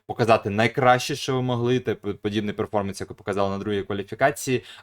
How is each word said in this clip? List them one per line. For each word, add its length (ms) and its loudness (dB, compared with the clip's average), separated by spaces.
показати 440 2
найкраще, 680 2
що 200 -4
ви 60 0
могли, 380 0
те 160 -2
п-, 180 -6
подібний 400 -2
перформанс, 480 -2
як 80 -10
ви 60 -14
показали 340 -2
на 80 -4
другій 260 -2
кваліфікації. 800 -2